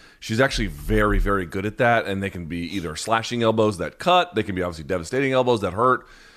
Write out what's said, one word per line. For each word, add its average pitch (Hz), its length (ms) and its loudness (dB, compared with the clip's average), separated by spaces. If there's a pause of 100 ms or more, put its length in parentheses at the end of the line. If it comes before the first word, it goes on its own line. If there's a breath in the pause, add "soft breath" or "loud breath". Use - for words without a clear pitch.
(180 soft breath)
She's 110 220 -2
actually 131 280 2
very, 104 500 2
very 98 260 2
good 95 220 -4
at 107 100 -6
that, 117 300 2
and 98 160 -4
they 98 80 -4
can 87 160 -8
be 85 140 -6 (140)
either 82 220 -6
slashing 113 460 -2
elbows 110 340 2
that - 220 -8
cut, 180 360 2
they 107 80 0
can 95 120 -6
be 90 80 -2
obviously 82 220 -6
devastating 95 480 -2
elbows 123 280 2
that 95 140 -2
hurt. 123 320 2 (300 soft breath)